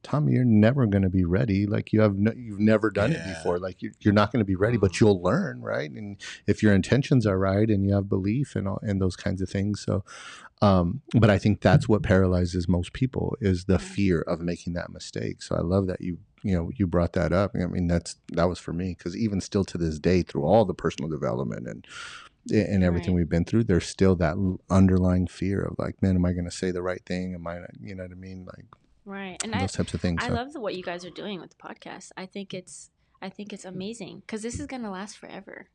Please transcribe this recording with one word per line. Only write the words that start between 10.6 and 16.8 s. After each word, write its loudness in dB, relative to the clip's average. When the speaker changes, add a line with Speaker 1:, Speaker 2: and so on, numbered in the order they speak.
Speaker 1:
um, 4
but 6
I 6
think 2
that's 6
what 4
paralyzes 2
most 0
people -4
is 0
the 2
Speaker 3:
Yeah. 4
Speaker 1:
fear 2
of -4
making -6
that -8
mistake. -8
So -4
I 0
love 2
that -6
you, -6
you 0
know, -2
you 0